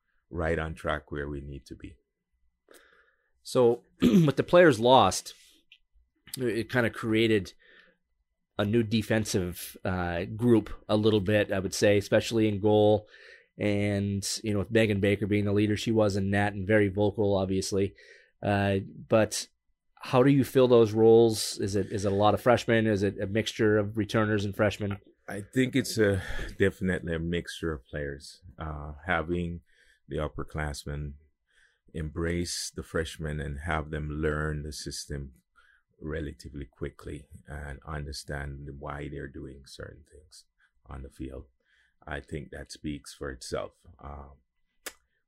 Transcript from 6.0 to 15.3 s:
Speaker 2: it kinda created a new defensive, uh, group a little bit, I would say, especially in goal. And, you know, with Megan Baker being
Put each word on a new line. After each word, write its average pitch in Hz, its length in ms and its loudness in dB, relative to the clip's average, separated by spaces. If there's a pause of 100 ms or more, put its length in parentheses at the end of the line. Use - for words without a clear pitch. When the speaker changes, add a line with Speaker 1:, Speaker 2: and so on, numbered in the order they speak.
Speaker 2:
it 117 320 -2
kinda 117 220 0
created 110 640 2 (1080)
a 104 60 0
new 113 180 2
defensive, 104 1000 -2
uh, 90 400 -4
group 113 440 2 (200)
a 104 60 2
little 107 240 4
bit, 101 320 0
I 98 80 0
would 92 140 -4
say, 104 240 4
especially 110 500 2
in 104 120 -2
goal. 104 480 4 (520)
And, 101 680 -2 (160)
you 107 100 -2
know, 101 60 0
with 92 120 -4
Megan 110 280 2
Baker 101 280 2
being 104 180 2